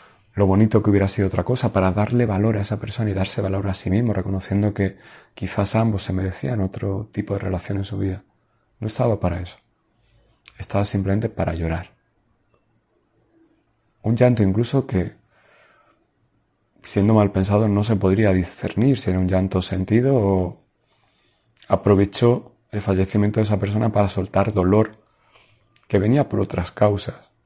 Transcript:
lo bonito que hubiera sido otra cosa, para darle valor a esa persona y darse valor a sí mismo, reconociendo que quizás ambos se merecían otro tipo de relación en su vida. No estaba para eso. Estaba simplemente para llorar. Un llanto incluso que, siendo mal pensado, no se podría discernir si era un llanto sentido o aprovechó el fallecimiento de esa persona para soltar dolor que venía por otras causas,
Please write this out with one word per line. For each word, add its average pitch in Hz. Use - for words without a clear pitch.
lo 101
bonito 104
que 107
hubiera 98
sido 98
otra 90
cosa, 123
para 92
darle 117
valor 104
a 101
esa 107
persona 107
y 95
darse 92
valor 98
a 95
sí -
mismo, 110
reconociendo 98
que 98
quizás 101
ambos 110
se -
merecían 95
otro 98
tipo 104
de 98
relación 98
en 98
su 98
vida. 98
No 110
estaba 117
para 87
eso. -
Estaba 101
simplemente 101
para 87
llorar. 82
Un 113
llanto 123
incluso 117
que, 90
siendo 104
mal 104
pensado, 101
no 104
se 110
podría 98
discernir 104
si -
era 92
un 92
llanto 92
sentido 120
o 95
aprovechó 101
el 104
fallecimiento 101
de 107
esa 101
persona 107
para 104
soltar 98
dolor 101
que 104
venía 120
por 101
otras 92
causas, -